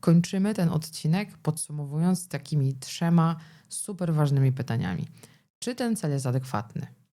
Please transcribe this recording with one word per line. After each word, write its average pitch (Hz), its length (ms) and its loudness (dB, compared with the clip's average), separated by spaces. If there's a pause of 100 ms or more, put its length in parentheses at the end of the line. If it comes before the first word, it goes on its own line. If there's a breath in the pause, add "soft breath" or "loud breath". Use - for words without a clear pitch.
kończymy 175 540 4
ten 170 140 2
odcinek, 165 680 -2
podsumowując 156 880 -2
takimi 139 460 0
trzema 165 640 2 (320 loud breath)
super 175 460 -4
ważnymi 139 380 4
pytaniami. 113 560 -4 (500 loud breath)
Czy 240 160 -6
ten 233 220 -2
cel 156 140 -2
jest 135 160 -2
adekwatny? 127 600 -4 (260)